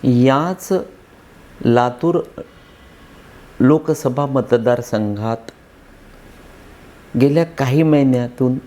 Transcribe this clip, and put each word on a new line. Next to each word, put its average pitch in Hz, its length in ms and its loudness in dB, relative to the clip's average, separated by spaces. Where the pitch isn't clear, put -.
याच 135 680 0
लातूर 123 540 0
लोकसभा 143 640 0
मतदारसंघात 113 1300 -2
गेल्या 143 220 2
काही 147 400 -2
महिन्यातून 131 840 0